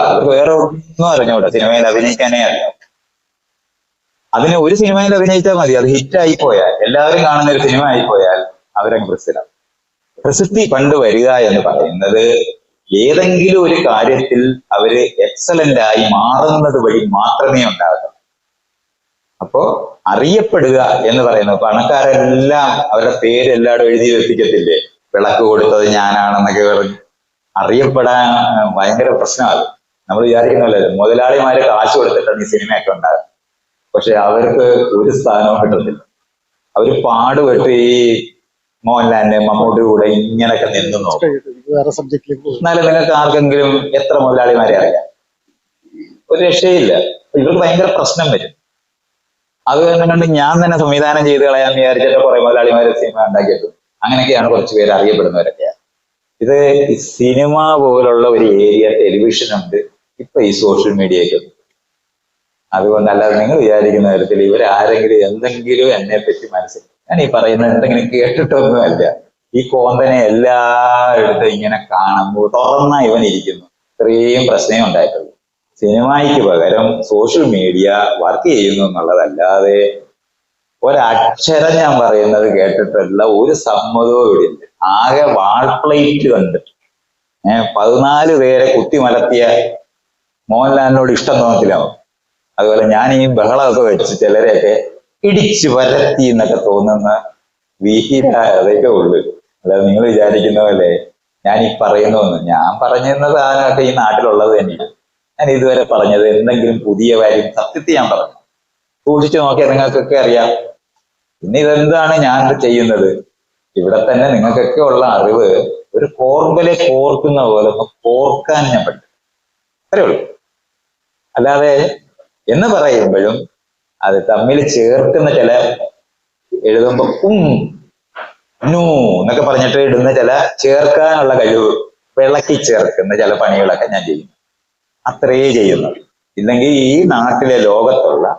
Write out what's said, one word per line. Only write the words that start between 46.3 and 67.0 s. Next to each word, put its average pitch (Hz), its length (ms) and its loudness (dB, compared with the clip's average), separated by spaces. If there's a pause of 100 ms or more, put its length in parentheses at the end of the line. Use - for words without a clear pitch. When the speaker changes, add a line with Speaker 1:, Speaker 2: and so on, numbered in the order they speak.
Speaker 1:
ഒരു 160 160 0
രക്ഷയില്ല. 175 440 2 (480)
ഇവർക്ക് 170 240 0
ഭയങ്കര 180 240 2 (120)
പ്രശ്നം 165 340 -4
വരും. - 180 -14 (1200)
അത് 143 140 0
കാരണം 170 260 2
കൊണ്ട് 170 140 0 (140)
ഞാൻ 143 140 0 (100)
തന്നെ 170 200 0
സംവിധാനം 147 460 0
ചെയ്ത് 143 180 2
കളയാന്ന് 135 340 0
വിചാരിച്ചിട്ട് 131 440 2
കുറെ 127 200 2
മുതലാളിമാര് 117 460 2 (100)
സിനിമ 110 160 -6 (100)
ഉണ്ടാക്കിയിട്ട് 101 400 -2 (360)
അങ്ങനെയൊക്കെയാണ് 127 500 0
കുറച്ച് 104 240 -2
പേര് 104 200 2
അറിയപ്പെടുന്നവരൊക്കെ. 90 720 -2 (720)
ഇത് 135 140 2 (340)
ഈ 113 40 -2 (200)
സിനിമ 131 400 0 (280)
പോലുള്ള 123 420 2 (100)
ഒരു 113 120 2 (180)
ഏരിയ 107 220 4 (140)
ടെലിവിഷൻ 104 560 0
ഉണ്ട്, 92 220 -6 (440)
ഇപ്പൊ - 140 -10 (100)
ഈ 101 40 0 (120)
സോഷ്യൽ 101 380 0
മീഡിയയൊക്കെ 90 400 0
ഉണ്ട്. - 100 -20 (1200)
അതുകൊണ്ട് 104 420 0
അല്ലാതെ 107 280 0
നിങ്ങൾ 135 220 0
വിചാരിക്കുന്ന 104 500 2
തരത്തിൽ 95 260 0 (100)
ഇവരാരെങ്കിലും 107 800 2
എന്തെങ്കിലും 120 600 -2 (100)
എന്നെ 98 280 -4
പറ്റി 110 300 -4
മനസ്സിൽ, - 280 -10 (240)